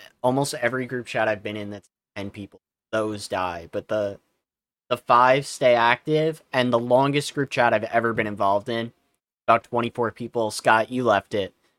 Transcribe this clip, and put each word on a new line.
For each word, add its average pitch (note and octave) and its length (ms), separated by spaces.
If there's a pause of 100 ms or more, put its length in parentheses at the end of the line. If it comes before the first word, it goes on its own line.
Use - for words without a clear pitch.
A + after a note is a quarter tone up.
(220)
almost C3+ 320
every B2 320
group B2 200
chat A2+ 200
I've G#2+ 160
been G#2+ 140
in G#2 140
that's G2+ 180 (260)
ten G2 160
people, G2 300 (320)
those A2 340
die. F2 460
But G2+ 160
the, G2+ 320 (680)
the B2 80
five B2+ 480
stay B2 300
active, D3+ 680 (100)
and B2 200
the A#2+ 60
longest C3+ 560
group C#3+ 160
chat A#2+ 240
I've G#2+ 100
ever A2+ 280
been A2 160
involved G2+ 400
in, A#2 240 (540)
about A#2 180
twenty-four A#2 480
people. A#2 400
Scott, A2+ 380
you B2+ 120
left G#2 320
it, G2 180 (260)